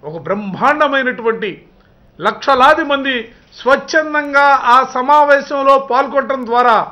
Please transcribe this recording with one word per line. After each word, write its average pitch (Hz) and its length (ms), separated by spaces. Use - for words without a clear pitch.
ఒక 151 140
బ్రహ్మాండమైనటువంటి 226 1200
లక్షలాది 262 720
మంది 269 240
స్వచ్ఛందంగా 285 880
ఆ - 20
సమావేశంలో 277 800
పాల్గొనడం 262 520
ద్వారా 240 260